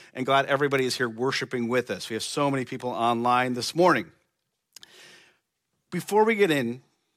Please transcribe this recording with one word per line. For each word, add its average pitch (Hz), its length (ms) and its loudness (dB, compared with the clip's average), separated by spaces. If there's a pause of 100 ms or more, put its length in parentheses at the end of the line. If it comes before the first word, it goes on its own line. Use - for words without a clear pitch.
(140)
and 127 100 -6
glad 135 220 4
everybody 139 400 0
is 123 100 -4
here 123 120 -2
worshiping 123 580 -4
with 120 240 -2
us. 92 180 -8
We 113 60 -6
have 107 80 -4
so 143 300 -2
many 131 120 -2
people 123 260 -8
online 120 640 0
this 120 200 -6
morning. 156 380 4 (1800)
Before 202 340 2
we 226 100 2
get 202 160 4
into 127 300 -2 (360)